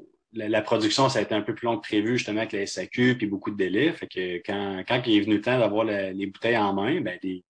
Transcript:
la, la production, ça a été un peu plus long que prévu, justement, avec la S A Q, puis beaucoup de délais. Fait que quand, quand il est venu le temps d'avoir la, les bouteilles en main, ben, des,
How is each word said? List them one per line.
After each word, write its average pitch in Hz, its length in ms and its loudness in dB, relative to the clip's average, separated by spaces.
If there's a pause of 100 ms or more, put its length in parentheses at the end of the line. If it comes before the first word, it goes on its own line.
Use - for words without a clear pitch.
(320)
la, 110 160 -6
la 107 140 2
production, 113 460 2
ça 131 100 0
a 107 40 2
été 101 120 -2
un 104 80 0
peu 107 120 -4
plus - 120 -6
long 117 100 0
que 110 100 -10
prévu, 110 320 0
justement, 110 220 -2
avec 110 120 -4
la 101 100 -2
S - 160 -6
A 92 80 -6
Q, 123 300 2
puis 113 100 -2
beaucoup 98 240 -4
de 104 60 -8
délais. 101 360 2
Fait 98 140 -10
que 90 380 -6
quand, 98 420 -4
quand 127 200 0
il 110 100 6
est 104 40 8
venu 104 160 2
le 101 40 0
temps 123 180 0
d'avoir 110 260 2
la, 98 280 -2
les 98 140 -4
bouteilles 113 300 0
en 101 180 2
main, 117 260 0
ben, 113 220 -4
des, 92 280 -6